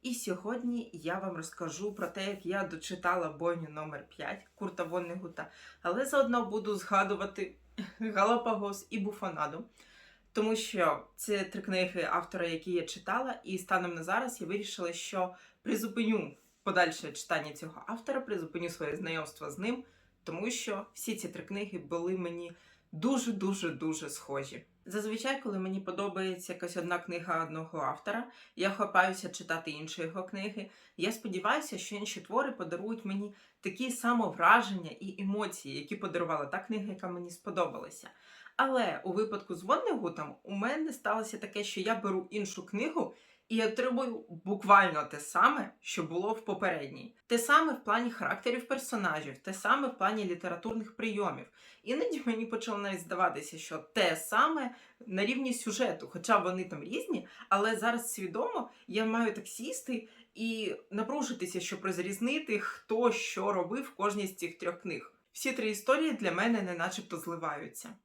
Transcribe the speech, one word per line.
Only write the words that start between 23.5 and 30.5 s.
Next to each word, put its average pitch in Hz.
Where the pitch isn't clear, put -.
схожі. 135
Зазвичай, 220
коли 208
мені 190
подобається 190
якась 175
одна 175
книга 170
одного 160
автора, 202
я 190
хапаюся 190
читати 165
інші 156
його 165
книги. 196